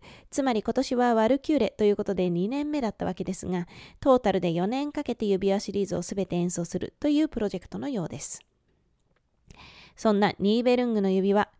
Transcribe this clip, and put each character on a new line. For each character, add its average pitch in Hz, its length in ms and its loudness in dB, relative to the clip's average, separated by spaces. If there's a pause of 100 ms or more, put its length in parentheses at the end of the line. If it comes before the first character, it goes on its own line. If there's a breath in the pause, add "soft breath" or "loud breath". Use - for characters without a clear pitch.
(320 loud breath)
つ 294 100 -2
ま 262 120 0
り 214 100 -2
今 226 120 -2
年 262 200 -2
は 240 200 2
ワ 220 120 4
ル 269 120 4
キ 311 160 0
ュ - 20 4
ー - 20 2
レ 214 180 0
と 214 60 0
い 208 60 6
う 202 80 4
こ 208 80 -4
と 196 100 -2
で 180 140 2
二 175 180 0
年 285 240 -4
目 294 80 -2
だ 233 100 -2
っ - 60 -8
た - 80 -8
わ 185 100 -2
け 180 120 -8
で 185 80 -4
す - 120 -8
が、 180 220 -4 (320 loud breath)
ト 269 160 6
ー 254 40 4
タ 202 120 2
ル 190 80 0
で 175 140 0
四 175 140 0
年 277 260 -4
か 294 100 -4
け - 120 -4
て 226 100 -4
指 196 260 2
輪 202 80 2
シ 196 140 -8
リ 202 100 -2
ー - 20 -2
ズ 190 120 -4
を 175 40 -2
す 190 140 -6
べ 190 100 -2
て 175 120 -4
演 175 120 0
奏 170 140 -4
す - 160 -6
る - 220 -10
と 294 80 2
い 294 100 2
う 311 80 2
プ 226 140 -8
ロ 208 80 -2
ジ 185 80 -6
ェ - 40 -12
ク - 60 -20
ト 185 100 -12
の 254 120 -6
よ 202 160 -4
う - 20 -6
で - 140 -12
す。 - 180 -10 (1600 loud breath)
そ 220 180 2
ん 202 80 2
な 196 180 4
ニ 214 220 2
ー - 20 -2
ベ 247 140 4
ル 247 80 0
ン 233 80 -2
グ 214 80 2
の 190 80 2
指 190 240 2
輪、 208 160 2 (100 loud breath)